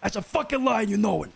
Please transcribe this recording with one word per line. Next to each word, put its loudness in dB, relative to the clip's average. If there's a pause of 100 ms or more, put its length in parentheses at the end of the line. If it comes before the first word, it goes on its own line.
That's -2
a -4
fucking -4
lie, 4
and 0
you 0
know 2
it. -12